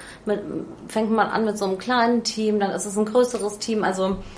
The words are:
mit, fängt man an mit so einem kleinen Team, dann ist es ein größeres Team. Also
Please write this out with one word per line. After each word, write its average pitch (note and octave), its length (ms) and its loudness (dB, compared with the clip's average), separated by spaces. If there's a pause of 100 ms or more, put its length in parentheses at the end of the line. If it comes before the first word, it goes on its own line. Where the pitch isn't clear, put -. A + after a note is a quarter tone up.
(240)
mit, G#3 160 0 (480)
fängt A3 220 0
man G#3+ 180 4
an A3 160 0
mit G#3+ 140 0
so G3+ 80 0
einem F#3+ 100 0
kleinen A#3 480 2
Team, G#3+ 340 0
dann G3+ 120 2
ist G3 160 -4
es G3 100 -4
ein G#3+ 100 4
größeres G#3+ 520 2
Team. G#3+ 260 0
Also F#3+ 320 0 (220)